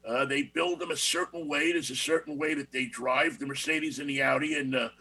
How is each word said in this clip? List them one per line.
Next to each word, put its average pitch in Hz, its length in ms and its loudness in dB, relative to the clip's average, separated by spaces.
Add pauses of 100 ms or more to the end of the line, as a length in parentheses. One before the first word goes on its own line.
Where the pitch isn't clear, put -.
Uh, 127 180 2
they 139 180 0
build 170 360 0
them 170 120 -6
a 143 60 -2
certain 170 500 -2
way. 147 240 2
There's 156 180 0
a 131 60 -6
certain 151 420 0
way 156 160 0
that 143 180 -4
they 131 140 0
drive. 127 540 0
The 139 60 -4
Mercedes 151 540 -2
and 143 100 -4
the 139 140 0
Audi 143 340 2
and, 135 180 0
uh, 117 140 2 (120)